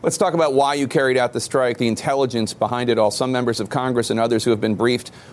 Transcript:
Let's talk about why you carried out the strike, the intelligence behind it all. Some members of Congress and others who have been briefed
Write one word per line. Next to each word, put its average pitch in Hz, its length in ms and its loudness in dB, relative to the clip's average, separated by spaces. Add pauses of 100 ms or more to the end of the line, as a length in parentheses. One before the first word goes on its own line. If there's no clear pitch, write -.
Let's 160 160 -2
talk 180 160 2
about 156 200 2
why 139 200 4
you 139 140 -2
carried 131 280 2
out 123 160 2
the 131 60 -4
strike, 127 400 0
the 123 80 0
intelligence 120 640 -2
behind 120 380 -2
it 113 80 2
all. 107 140 2
Some 131 180 -2
members 123 300 -2
of 101 100 -6
Congress 123 400 -2
and 113 80 0
others 117 240 2
who 123 80 0
have 107 100 2
been 110 140 0
briefed 120 380 -2 (200)